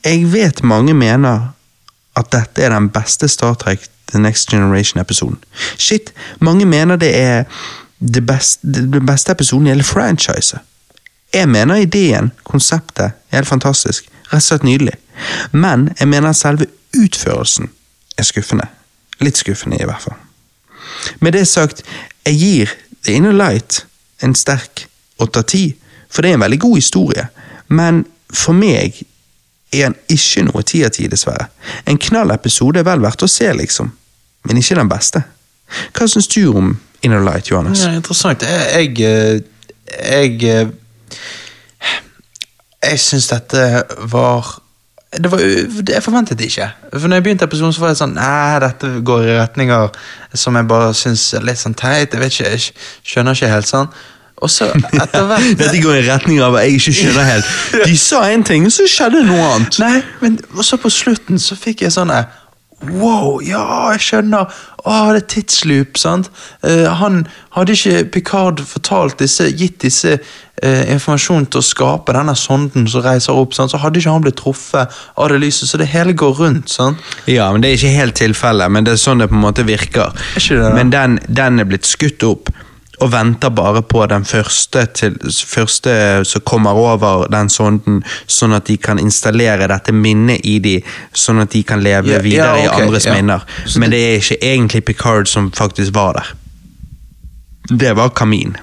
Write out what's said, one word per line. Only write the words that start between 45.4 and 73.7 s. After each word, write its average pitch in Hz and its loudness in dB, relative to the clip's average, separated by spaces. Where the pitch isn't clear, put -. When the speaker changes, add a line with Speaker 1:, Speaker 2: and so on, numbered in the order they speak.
Speaker 2:
u-, 196 0
det, 190 -4
jeg - -2
forventet 220 0
det 107 -6
ikke. 98 -6
For 151 -4
når 180 4
jeg 180 0
begynte 190 0
episoden, 160 -2
så 160 -4
var 165 2
jeg 147 -2
sånn, - -2
"Nei, 147 0
dette 131 -2
går 120 2
i 117 2
retninger 117 0
som 123 0
jeg 113 0
bare 113 2
synes 113 -2
er 110 -6
litt 123 -6
sånn 113 -6
teit. 143 -2
Jeg 123 -4
vet 131 -2
ikke, - -4
jeg 117 -4
skjønner 127 -2
ikke 113 0
helt", 107 -2
sånn. 139 -2
Og - -2
så - 0
etter 160 0
hvert 220 2
Speaker 1:
<laughs> - 0
Dette 151 2
går 151 4
i 120 0
retning 139 2
av 123 4
at 110 4
jeg 135 2
ikke 151 0
skjønner 135 2
helt. 107 0
Speaker 2:
<laughs> 208 2
Speaker 1:
De 165 4
sa 240 2
en 220 2
ting, 165 2
så 392 2
skjedde 277 2
noe 175 4
annet. 113 0
Speaker 2:
Nei, 240 2
men 226 2
så 220 0
på 233 0
slutten 202 0
så - -4
fikk 220 -4
jeg 170 0
sånn, 175 0
eh, 120 -2
"Wow, 185 0
ja, 196 -6
jeg 214 -4
skjønner! 214 0
Å, 214 -2
det 208 2
er - -16
tidsloop", 143 -2
sant? 180 -2
Eh, 165 4
han 190 2
hadde 185 2
ikke 175 2
Picard 180 0
fortalt 160 -2
disse, 170 0
gitt 180 -2
disse, 151 0
eh, 131 0
informasjon 143 0
til 127 0
å - 0
skape 139 -2
denne 139 0
sonden 135 0
som 123 -2
reiser 131 2
opp, 131 -2
sant? 131 -2